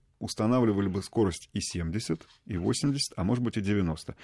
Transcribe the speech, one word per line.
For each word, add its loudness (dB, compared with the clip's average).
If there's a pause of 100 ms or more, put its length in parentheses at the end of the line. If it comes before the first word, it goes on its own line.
(180)
устанавливали 2
бы 0
скорость 0
и -2
семьдесят, -4 (260)
и -6
восемьдесят, 0
а -2
может 2
быть -2
и 0
девяносто. 0